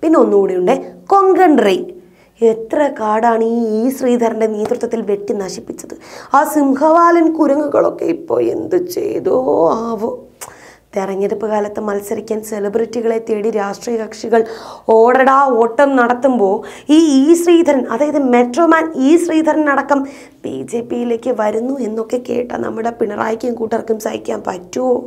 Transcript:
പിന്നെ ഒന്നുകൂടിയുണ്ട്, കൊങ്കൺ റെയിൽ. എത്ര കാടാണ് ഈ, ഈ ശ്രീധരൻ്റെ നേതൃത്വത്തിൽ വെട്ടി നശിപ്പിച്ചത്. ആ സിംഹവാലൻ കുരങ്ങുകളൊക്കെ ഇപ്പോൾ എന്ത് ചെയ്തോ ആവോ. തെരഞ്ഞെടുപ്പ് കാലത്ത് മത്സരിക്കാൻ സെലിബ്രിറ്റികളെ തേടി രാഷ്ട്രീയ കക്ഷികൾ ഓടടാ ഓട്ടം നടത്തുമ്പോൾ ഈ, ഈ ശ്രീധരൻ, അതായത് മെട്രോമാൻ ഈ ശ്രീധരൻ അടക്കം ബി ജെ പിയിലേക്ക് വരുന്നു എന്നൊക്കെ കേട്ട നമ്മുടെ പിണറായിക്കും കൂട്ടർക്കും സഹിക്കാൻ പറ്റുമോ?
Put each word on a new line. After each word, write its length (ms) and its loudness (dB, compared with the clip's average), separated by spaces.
പിന്നെ 160 4
ഒന്നുകൂടിയുണ്ട്, 760 0
കൊങ്കൺ 520 4
റെയിൽ. 360 0
എത്ര 480 0
കാടാണ് 440 0
ഈ, 420 -2
ഈ 40 0
ശ്രീധരൻ്റെ 560 0
നേതൃത്വത്തിൽ 540 -4
വെട്ടി 320 -4
നശിപ്പിച്ചത്. 640 -10
ആ 100 6
സിംഹവാലൻ 880 4
കുരങ്ങുകളൊക്കെ 720 0
ഇപ്പോൾ 380 -2
എന്ത് 440 -2
ചെയ്തോ 880 0
ആവോ. 460 -6
തെരഞ്ഞെടുപ്പ് 500 -4
കാലത്ത് 340 -4
മത്സരിക്കാൻ 600 -6
സെലിബ്രിറ്റികളെ 840 -4
തേടി 220 -2
രാഷ്ട്രീയ 460 -6
കക്ഷികൾ 480 -2
ഓടടാ 600 6
ഓട്ടം 480 2
നടത്തുമ്പോൾ 640 2
ഈ, 100 6
ഈ 360 6
ശ്രീധരൻ, 560 2
അതായത് 280 0
മെട്രോമാൻ 760 2
ഈ 200 4
ശ്രീധരൻ 520 2
അടക്കം 380 0
ബി 260 -10
ജെ 100 -4
പിയിലേക്ക് 600 -4
വരുന്നു 380 -2
എന്നൊക്കെ 380 -4
കേട്ട 360 -4
നമ്മുടെ 380 -4
പിണറായിക്കും 640 -4
കൂട്ടർക്കും 460 -4
സഹിക്കാൻ 460 -6
പറ്റുമോ? 600 -4